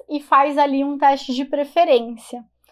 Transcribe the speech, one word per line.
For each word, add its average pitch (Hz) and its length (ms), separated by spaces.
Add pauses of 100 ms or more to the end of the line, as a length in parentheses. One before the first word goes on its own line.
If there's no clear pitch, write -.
e 294 140
faz 277 380
ali 277 260
um 285 140
teste 277 340
de 269 140
preferência. 262 960 (280)